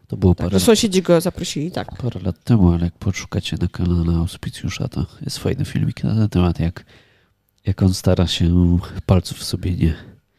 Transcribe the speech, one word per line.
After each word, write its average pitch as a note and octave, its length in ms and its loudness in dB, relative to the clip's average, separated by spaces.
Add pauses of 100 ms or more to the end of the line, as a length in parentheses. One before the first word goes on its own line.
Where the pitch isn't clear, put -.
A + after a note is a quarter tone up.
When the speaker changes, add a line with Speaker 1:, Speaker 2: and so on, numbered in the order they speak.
Speaker 1:
To - 100 -8
było F#2+ 180 6
Speaker 2:
Tak, - 40 -2
Speaker 1:
parę F2 120 -4
Speaker 2:
no F#2+ 60 0
Speaker 1:
lat, - 60 2
Speaker 2:
sąsiedzi G#3 400 4
go E3+ 180 2
zaprosili, E3 500 -6
tak. - 260 -10
Speaker 1:
parę A#2 240 -6
lat F2 240 -6
temu, G2+ 280 6
ale E2+ 120 0
jak E2+ 140 -2
poszukacie - 640 -6
na F2 80 0
kanale E2+ 480 0
Auspicjusza, - 720 -6
to - 180 -6 (180)
jest - 140 -10
fajny - 260 -2
filmik - 400 -4
na G#2+ 100 0
ten A2 140 2
temat, F2+ 320 0
jak, E2 240 -4 (840)
jak G2 160 -2
on F#2 120 4
stara F#2 320 2
się F2 520 2 (280)
palców - 380 0
sobie F2+ 320 -6
nie E2 180 0 (440)